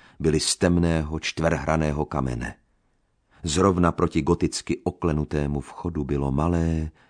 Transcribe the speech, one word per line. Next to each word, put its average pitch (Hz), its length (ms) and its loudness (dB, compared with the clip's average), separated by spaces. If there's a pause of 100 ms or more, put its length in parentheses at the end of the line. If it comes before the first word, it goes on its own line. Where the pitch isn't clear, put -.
(200)
byly 76 200 4
z - 160 -2
temného 82 640 2
čtverhraného 78 840 0
kamene. 62 500 -4 (880)
Zrovna 87 480 4
proti 82 300 0
goticky 82 640 0
oklenutému 76 800 -2
vchodu 80 420 -6
bylo 69 280 -2
malé, 80 600 0 (180)